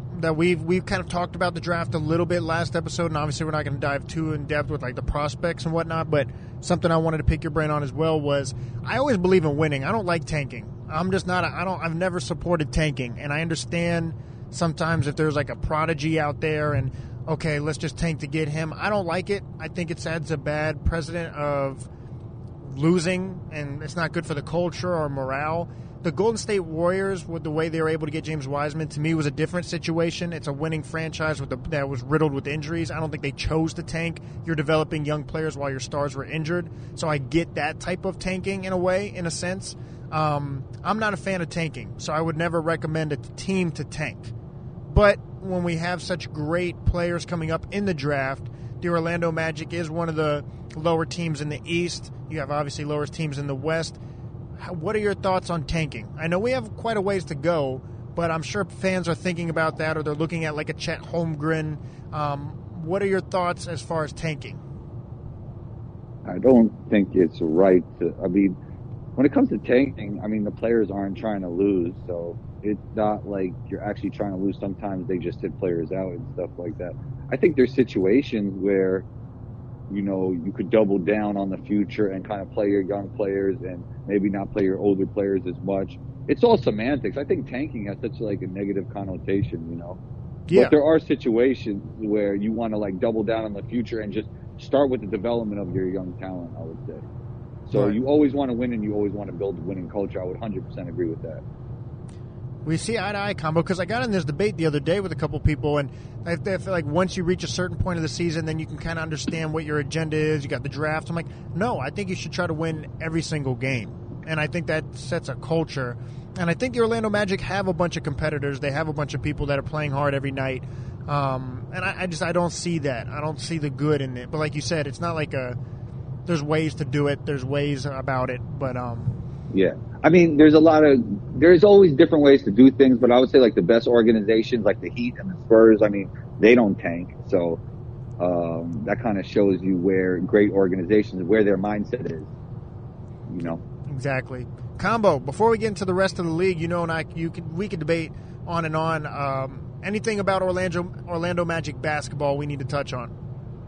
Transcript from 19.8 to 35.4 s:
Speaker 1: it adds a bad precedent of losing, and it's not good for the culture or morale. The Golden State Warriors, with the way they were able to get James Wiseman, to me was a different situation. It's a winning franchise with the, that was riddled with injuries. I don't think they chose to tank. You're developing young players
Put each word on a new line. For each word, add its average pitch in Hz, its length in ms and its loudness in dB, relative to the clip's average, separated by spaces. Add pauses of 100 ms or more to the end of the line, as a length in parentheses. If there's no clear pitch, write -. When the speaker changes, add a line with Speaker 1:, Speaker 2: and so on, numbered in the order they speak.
Speaker 1:
it - 120 -8
adds 160 280 -4
a 147 60 -2
bad 151 460 -2
precedent 165 520 -2
of 139 520 -2 (880)
losing, 180 640 0 (120)
and 143 300 -8
it's 151 140 -10
not 156 160 -2
good 165 140 -4
for 160 80 -4
the 143 80 -6
culture 175 520 -2
or 156 140 0
morale. 143 600 -2 (320)
The 170 120 -2
Golden 220 260 2
State 208 220 0
Warriors, 175 640 0
with 165 160 -6
the 156 80 -4
way 160 200 0
they 160 120 0
were 156 60 2
able 156 180 0
to 147 60 -4
get 160 100 -4
James 147 240 -6
Wiseman, 147 420 -2
to 147 120 -6
me 160 140 2
was 151 120 2
a 143 60 -2
different 160 340 -2
situation. 170 680 -2
It's 151 140 -8
a 143 60 -2
winning 151 320 -4
franchise 160 560 -4
with 139 100 -6
the, 131 60 -4 (140)
that 139 180 0
was 135 160 -4
riddled 151 280 2
with 139 140 -4
injuries. 156 460 -4
I 151 80 -6
don't 156 100 -4
think 147 140 -6
they 139 80 -2
chose 160 420 0
to 165 80 -8
tank. 165 380 -6 (260)
You're 165 80 0
developing 151 500 2
young 147 200 -2
players 156 320 -4